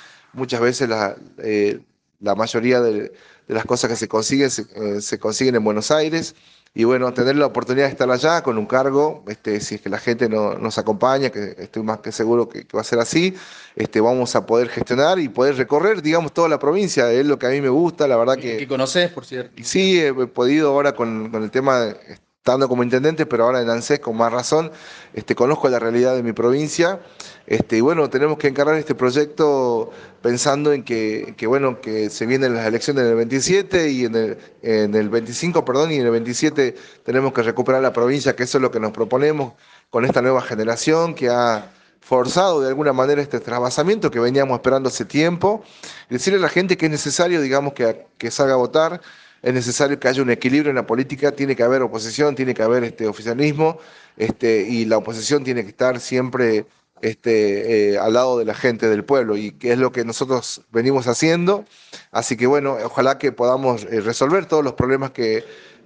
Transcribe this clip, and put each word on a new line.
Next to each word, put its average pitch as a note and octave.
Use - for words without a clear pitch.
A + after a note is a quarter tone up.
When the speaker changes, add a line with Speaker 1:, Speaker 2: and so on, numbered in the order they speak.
Speaker 1:
Muchas B2+
veces B2
la, G#2+
eh, G#2+
la G2+
mayoría A#2+
de, A#2
de -
las A2
cosas B2
que A#2
se A2
consiguen, B2+
se, A2+
eh, G#2
se G#2
consiguen A#2+
en G#2+
Buenos G#2+
Aires. D#3
Y G#2+
bueno, B2
tener B2+
la D3
oportunidad B2
de C3+
estar B2+
allá D#3
con A#2
un G#2
cargo, C#3
este, G#2
si -
es -
que -
la G2+
gente A#2
no, G#2+
nos G#2+
acompaña, A#2+
que G#2
estoy G#2+
más A2
que A2+
seguro A#2
que, G2+
que -
va A2
a A2
ser A#2+
así, F3
este, -
vamos A#2+
a G#2+
poder A#2
gestionar C#3+
y D3
poder B2
recorrer, D3+
digamos, D#3
toda E3+
la D3
provincia. D3
Es C3
lo C#3+
que B2+
a B2
mí C#3
me C#3
gusta, D#3
la B2+
verdad B2+
Speaker 2:
Y -
Speaker 1:
que A#2
Speaker 2:
que A2
conocés, C3+
por -
cierto. B2+
Speaker 1:
Y -
sí, F#3
he, D3+
he B2+
podido C#3
ahora C#3
con, A2+
con A2
el G#2+
tema C3
de, -
estando C3
como B2
intendente, C#3+
pero A#2+
ahora B2
en A#2
ansés A#2
con A2+
más A#2
razón, D#3
este, A2
conozco B2+
la B2
realidad A#2+
de B2+
mi A#2
provincia, D3
este, A2+
y -
bueno, D3
tenemos D3
que D3
encarar C#3+
este D3+
proyecto C3
pensando C#3+
en C3+
que, A2
que, A2+
bueno, C3
que G#2+
se A2+
vienen B2+
las A2+
elecciones B2
en A#2
el A2+
veintisiete D3+
y B2+
en A2+
el, A2
en G#2+
el G#2+
veinticinco, A#2+
perdón, C#3+
y D3+
en B2+
el A#2
veintisiete B2
tenemos C3
que B2
recuperar B2
la C3
provincia, B2+
que -
eso C3
es C3
lo B2
que A#2
nos G#2+
proponemos C3+
con C3
esta C3+
nueva B2+
generación C3+
que C3+
ha A#2+
forzado D3+
de C3+
alguna C#3+
manera C#3
este C3
trasvasamiento D3
que A#2
veníamos C3
esperando C3
hace A2+
tiempo. F3
Decirle F#3+
a F#3
la D#3+
gente F3+
que D#3+
es D#3
necesario, E3
digamos, C#3
que, A2+
que A#2
salga C3+
a B2+
votar, D#3
es B2+
necesario C3
que B2+
haya C3
un B2+
equilibrio C3+
en C3
la A#2+
política, C3+
tiene C3+
que A#2+
haber C3
oposición, A#2
tiene B2+
que G#2+
haber, A#2+
este, A2+
oficialismo, C#3
este, A2+
y A2+
la A2
oposición A2+
tiene B2
que F#2+
estar B2
siempre, B2
este, G#2+
eh, G2
al A2
lado B2
de A2
la G#2+
gente, A#2
del G#2
pueblo, A#2+
y G#2
que A#2+
es A#2+
lo B2+
que B2
nosotros A#2+
venimos B2
haciendo. F3
Así A2+
que A#2+
bueno, C#3
ojalá C3
que C3
podamos, B2
eh, A2
resolver C3+
todos D3+
los B2+
problemas C3
que, A2